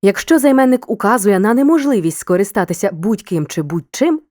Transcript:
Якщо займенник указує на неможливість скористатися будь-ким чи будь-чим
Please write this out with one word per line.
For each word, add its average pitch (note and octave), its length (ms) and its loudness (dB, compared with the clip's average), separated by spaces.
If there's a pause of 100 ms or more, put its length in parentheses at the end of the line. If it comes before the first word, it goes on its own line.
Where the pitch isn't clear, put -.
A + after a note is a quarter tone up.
Якщо G3+ 380 2
займенник C4 500 2
указує G3+ 500 0
на G#3+ 140 2
неможливість C4+ 640 2
скористатися F#3+ 720 -2
будь-ким F3 560 -4
чи - 140 -8
будь-чим F3 680 -4